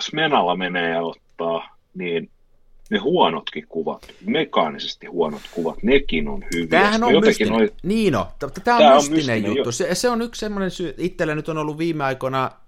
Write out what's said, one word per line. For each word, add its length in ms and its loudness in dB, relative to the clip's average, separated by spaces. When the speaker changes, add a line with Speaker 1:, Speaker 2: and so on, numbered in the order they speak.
Speaker 1:
Smenalla 540 2
menee 340 -2
ja 120 0
ottaa, 720 -6
niin 360 -4
ne 80 0
huonotkin 720 0
kuvat, 320 -6
mekaanisesti 840 -2
huonot 340 -4
kuvat, 320 -6
nekin 440 2
on 180 -6
hyviä. 140 -2
Speaker 2:
Tämähän 300 4
Speaker 1:
Mä 80 0
Speaker 2:
on 60 6
Speaker 1:
jotenkin 340 4
Speaker 2:
mystinen. 200 2
Speaker 1:
noi- 60 -10
Speaker 2:
Niin 320 2
on. 100 0
T-, 280 -10
t-, 100 -12
tää 120 4
on 60 6
Speaker 1:
Tää 100 10
on 40 10
Speaker 2:
mystinen 220 4
Speaker 1:
mystinen, 280 0
Speaker 2:
juttu. 140 0
Speaker 1:
joo. 120 -2
Speaker 2:
Se, 240 -2
se 140 0
on 120 0
yksi 180 -8
semmoinen 320 -4
syy, 260 -6
itsellä 380 -4
nyt 140 -6
on 80 -4
ollut 200 -4
viime 260 -2
aikoina 480 -2